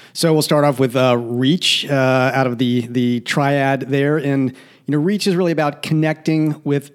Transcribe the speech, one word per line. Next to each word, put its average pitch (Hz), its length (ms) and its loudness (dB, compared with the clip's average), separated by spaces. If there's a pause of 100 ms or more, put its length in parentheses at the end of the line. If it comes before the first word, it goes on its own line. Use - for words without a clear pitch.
(120)
So 165 220 0
we'll 151 80 2
start 147 240 2
off 139 140 2
with, 131 160 0
uh, 127 220 4
reach, 123 680 0
uh, 131 480 0
out 131 140 0
of 120 100 -4
the, 123 300 0
the 120 340 -2
triad 139 600 0
there. 139 360 0
And, 139 320 0
you - 420 -12
know, 147 60 0
reach 196 300 0
is 190 80 2
really 175 160 0
about 147 320 -2
connecting 156 800 0
with 143 320 -2